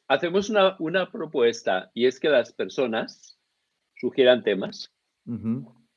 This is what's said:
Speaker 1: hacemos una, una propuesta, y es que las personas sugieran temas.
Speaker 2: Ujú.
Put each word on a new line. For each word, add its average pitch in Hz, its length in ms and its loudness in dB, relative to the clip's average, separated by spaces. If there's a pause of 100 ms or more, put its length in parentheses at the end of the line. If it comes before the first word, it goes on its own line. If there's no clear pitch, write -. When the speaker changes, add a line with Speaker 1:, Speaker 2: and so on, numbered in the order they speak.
Speaker 1:
hacemos 175 420 0
una, 190 300 2
una 175 320 -4
propuesta, 117 800 -2
y 117 120 0
es 127 140 0
que 160 100 -2
las 127 240 2
personas - 840 -6 (580)
sugieran 123 480 2
temas. 104 480 -4 (340)
Speaker 2:
Ujú. 113 440 -6 (280)